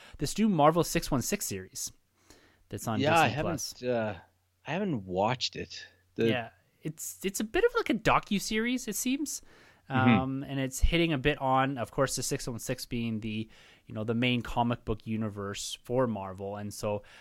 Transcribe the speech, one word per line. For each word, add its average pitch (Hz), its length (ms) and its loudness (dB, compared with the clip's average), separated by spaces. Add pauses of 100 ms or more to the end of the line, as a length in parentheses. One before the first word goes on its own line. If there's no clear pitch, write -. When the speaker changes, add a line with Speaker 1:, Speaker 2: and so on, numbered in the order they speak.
(180)
Speaker 1:
this - 200 -4
new 220 100 4
Marvel 160 340 6
six - 280 -2
one 127 120 2
six - 240 -4
series - 460 -8 (760)
that's - 200 -8
on 110 120 0
Speaker 2:
Yeah, 156 180 6
I 147 100 8
Speaker 1:
Disney 131 140 -2
Plus. - 380 -4
Speaker 2:
haven't, 123 140 0
uh, 110 200 0 (520)
I 127 60 -10
haven't 160 340 -2
watched 101 500 0
it. - 280 -12 (320)
The 113 120 2
Speaker 1:
Yeah, 117 200 -2 (340)
it's, - 400 -10
it's - 180 -4
a 226 40 -2
bit 359 200 2
of, 480 120 4
like, 440 140 0
a - 40 2
docuseries, 220 920 0
it 202 80 -6
seems. 269 440 -4 (480)
Speaker 2:
Mm-hmm. 127 220 4 (100)
Speaker 1:
Um, 135 280 -4
and 139 100 -4
it's 131 220 -4
hitting 170 320 4
a 143 60 2
bit 147 220 2
on, 135 380 2
of 110 120 -4
course, - 260 2
the 127 80 -4
six - 240 -4
one 117 100 -6
six - 280 -6
being 117 340 -4
the, 107 280 -4 (380)
you 117 80 -14
know, 110 80 -4
the 113 120 0
main 123 280 2
comic 120 420 -2
book 110 200 -2
universe 104 800 -4
for 123 240 2
Marvel. 98 480 -6
And 104 180 -8
so 104 280 -2 (180)